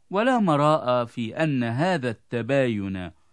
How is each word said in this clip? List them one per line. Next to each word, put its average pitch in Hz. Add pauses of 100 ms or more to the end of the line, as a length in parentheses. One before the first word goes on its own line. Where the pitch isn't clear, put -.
ولا 233
مراء 147
في 117
أن 135
هذا 127
التباين 110 (220)